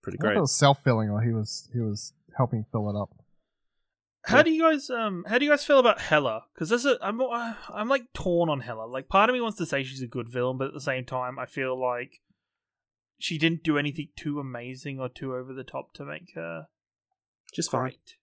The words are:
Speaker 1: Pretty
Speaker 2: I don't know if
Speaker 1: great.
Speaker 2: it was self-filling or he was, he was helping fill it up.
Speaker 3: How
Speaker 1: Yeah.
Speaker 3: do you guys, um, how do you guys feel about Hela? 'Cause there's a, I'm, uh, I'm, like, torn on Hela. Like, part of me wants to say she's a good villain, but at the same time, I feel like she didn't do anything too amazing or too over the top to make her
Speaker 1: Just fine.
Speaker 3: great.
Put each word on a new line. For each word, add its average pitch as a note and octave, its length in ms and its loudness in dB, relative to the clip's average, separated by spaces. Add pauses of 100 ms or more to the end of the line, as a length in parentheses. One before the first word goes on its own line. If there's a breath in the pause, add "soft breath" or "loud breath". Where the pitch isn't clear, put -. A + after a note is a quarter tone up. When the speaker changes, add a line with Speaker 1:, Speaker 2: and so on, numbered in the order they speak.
Speaker 1:
Pretty - 180 -10
Speaker 2:
I - 20 -4
don't - 40 0
know - 40 4
if G#3 40 4
Speaker 1:
great. G3+ 40 4
Speaker 2:
it G3 40 4
was C#3 140 2
self-filling B2+ 540 4
or G#2 120 0
he A#2 100 2
was, - 420 -4
he A#2+ 60 -2
was G#2+ 340 -4 (220)
helping A#2 360 0
fill G#2 180 -2
it G#2 120 -4
up. F#2+ 80 -6 (1160)
Speaker 3:
How A3 120 4
Speaker 1:
Yeah. D4+ 60 10
Speaker 3:
do D#4+ 80 6
you D#4+ 100 2 (100)
guys, C#4+ 180 -2
um, G#3 380 -2
how A3 100 2
do C#4 80 4
you D4 60 4
guys C#4+ 140 2
feel C#4 140 8
about A#3+ 220 6
Hela? C3 440 2 (120)
'Cause D#3+ 120 -4
there's A#3+ 160 2
a, C4+ 160 4
I'm, A3 200 -4
uh, A#3+ 320 -4 (160)
I'm, G#3+ 200 -6
like, C4 240 0
torn E3+ 360 2
on C#3 120 0
Hela. A2+ 240 -8
Like, C3 240 -8
part G3+ 200 6
of B3+ 40 2
me B3 80 0
wants A3 160 -4
to F3 80 -2
say C#3 180 -2
she's C3+ 180 -10
a B2 60 -6
good A#2 220 -6
villain, B2+ 280 -2
but C3+ 100 -2
at - 60 -8
the C#3+ 80 -10
same C3 240 -4
time, B2+ 340 -6
I B2 60 -6
feel B2+ 340 -4
like B2 420 -4 (1000)
she - 180 -4
didn't D#3+ 260 2
do D3+ 140 2
anything C#3+ 380 -4
too D3 240 -6
amazing C3 600 -10
or B2+ 100 -4
too C3 260 -8
over B2+ 180 -10
the C3 100 -12
top C3+ 300 -12
to C#3+ 120 -14
make D#3 300 -14
her D#3+ 320 -10 (880)
Speaker 1:
Just - 180 -4
fine. B2 100 0
Speaker 3:
great. - 420 -10